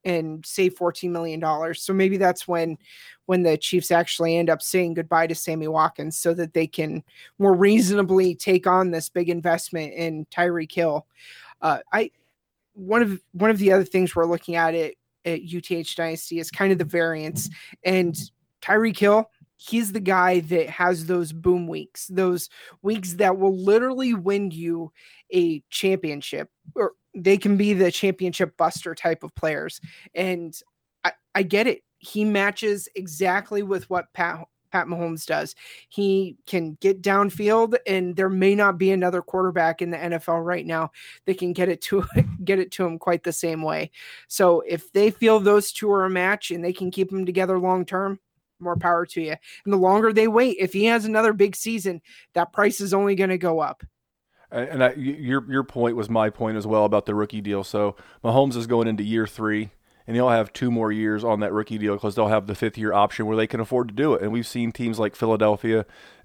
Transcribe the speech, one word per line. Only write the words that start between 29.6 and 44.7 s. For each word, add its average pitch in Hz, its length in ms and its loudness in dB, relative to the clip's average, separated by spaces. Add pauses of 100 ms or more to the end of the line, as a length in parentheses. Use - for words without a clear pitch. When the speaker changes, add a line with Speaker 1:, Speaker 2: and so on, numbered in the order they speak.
Speaker 1:
And 175 420 -4 (460)
I, 180 80 0 (240)
I 196 80 2
get 202 240 0
it. - 160 -2 (140)
He - 260 -6
matches 202 720 -2
exactly 190 640 -4
with 190 280 -6
what 180 240 -6
Pat, 170 340 -6 (240)
Pat 180 140 0
Mahomes 165 400 -6
does. 156 300 -4 (340)
He 196 560 0
can 160 340 -6
get 190 220 0
downfield, 208 720 2 (120)
and 180 280 -2
there 190 140 2
may 190 240 4
not 202 240 2
be 190 140 2
another 180 320 0
quarterback 175 580 0
in 170 80 -4
the 165 80 -6
N 170 160 -6
F 165 160 -6
L 170 100 0
right 175 240 -4
now 160 280 -4 (340)
that 190 140 -2
can 180 140 -2
get 185 160 0
it 170 120 -4
to, 196 240 -2 (180)
<laughs> - 200 -8
get 190 160 0
it 180 140 -2
to 185 120 -2
him 165 140 -4
quite 175 240 -2
the 165 100 -4
same 160 300 -4
way. 156 260 -4 (380)
So 175 400 4
if 170 260 -8